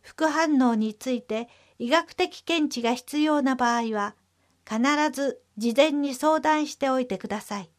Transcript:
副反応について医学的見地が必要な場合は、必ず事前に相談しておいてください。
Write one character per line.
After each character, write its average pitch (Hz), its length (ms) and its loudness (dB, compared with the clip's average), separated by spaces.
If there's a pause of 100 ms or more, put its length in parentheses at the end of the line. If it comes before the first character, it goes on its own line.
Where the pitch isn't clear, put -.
副 - 260 -4
反 302 320 2
応 240 160 4
に 220 200 -2
つ - 160 -6
い 247 100 -2
て 226 260 -6 (320)
医 233 100 -6
学 330 240 0
的 - 280 -4
見 320 260 0
地 247 140 -6
が 233 120 0
必 294 260 -6
要 302 220 2
な 262 140 0
場 240 220 0
合 226 180 -4
は、 208 200 -4 (520)
必 220 140 -2 (300)
ず 269 300 -4 (160)
事 226 180 0
前 302 180 6
に 285 200 -2
相 311 260 2
談 311 280 2
し - 80 -12
て 277 140 -2
お 262 100 2
い 254 80 -2
て 240 100 -6
く 220 100 -12
だ 202 140 -6
さ 202 200 -10
い。 170 180 -18